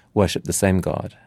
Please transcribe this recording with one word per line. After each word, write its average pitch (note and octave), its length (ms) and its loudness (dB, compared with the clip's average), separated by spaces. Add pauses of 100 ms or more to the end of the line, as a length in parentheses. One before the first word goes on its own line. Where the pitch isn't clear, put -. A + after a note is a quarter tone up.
(140)
worshipped G2 320 2
the F2+ 60 -2
same F#2+ 280 2
God. - 360 -6 (100)